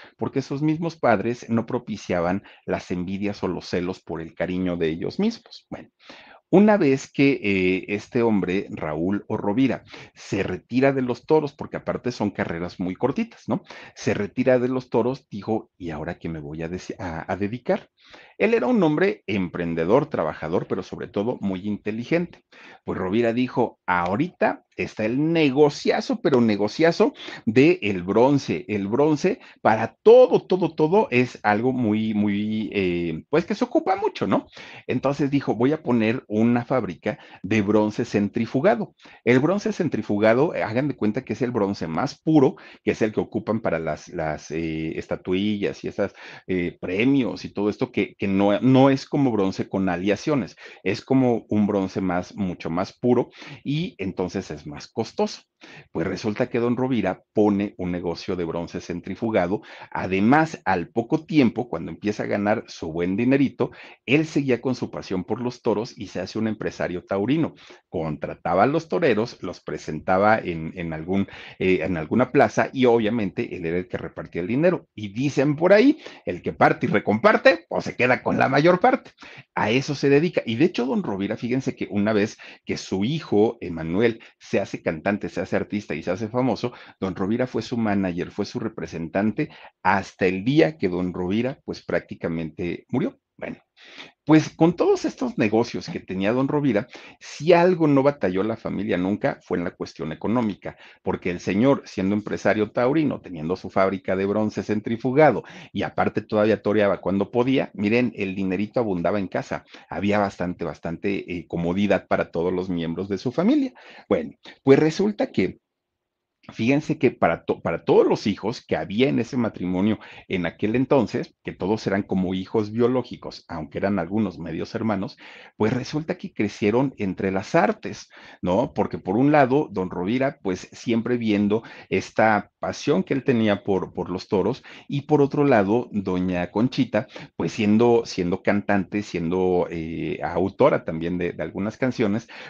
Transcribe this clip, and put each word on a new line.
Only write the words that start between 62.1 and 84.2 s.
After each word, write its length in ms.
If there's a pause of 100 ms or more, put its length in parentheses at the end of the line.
a 20
ganar 420
su 240
buen 240
dinerito, 560 (340)
él 200
seguía 340
con 160
su 160
pasión 320
por 160
los 220
toros 360
y 100
se 120
hace 180
un 120
empresario 560
taurino. 480 (340)
Contrataba 760
a 40
los 220
toreros, 520
los 200
presentaba 760
en, 380
en 160
algún, 380 (300)
eh, 220
en 140
alguna 380
plaza 400
y 100
obviamente 720
él 100
era 120
el 100
que 100
repartía 440
el 60
dinero. 460
Y 200
dicen 420
por 160
ahí, 260 (280)
el 160
que 100
parte 360
y 20
recomparte, 800
pues 160
se 100
queda 260
con 160
la 120
mayor 300
parte. 320 (440)
A 160
eso 240
se 140
dedica. 360
Y 100
de 100
hecho, 200
don 160
Rovira, 360
fíjense 380
que 140
una 240
vez 240 (280)
que 120
su 280
hijo, 560
Emanuel, 580 (180)